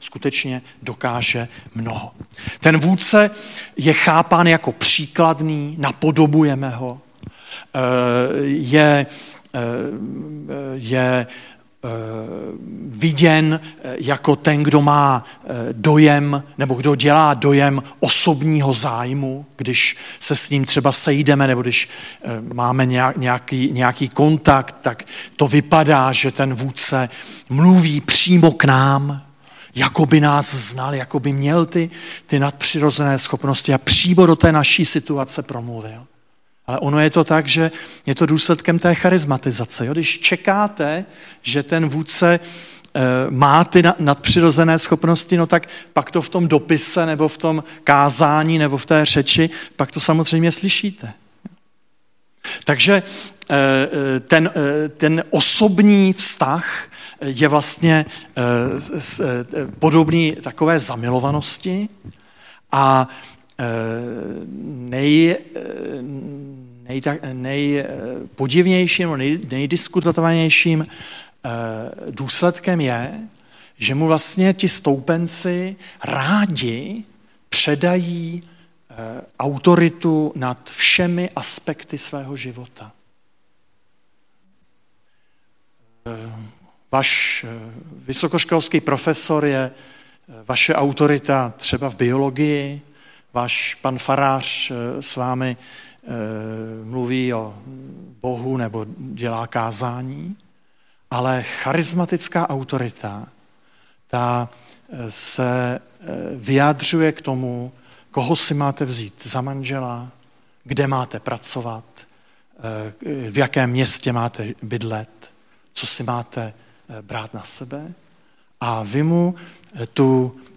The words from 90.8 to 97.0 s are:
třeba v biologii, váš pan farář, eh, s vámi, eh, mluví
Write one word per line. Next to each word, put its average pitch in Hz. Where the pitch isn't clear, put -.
třeba 135
v 101
biologii, 139
váš -
pan 127
farář, 135
eh, 123
s -
vámi, 127
eh, -
mluví 123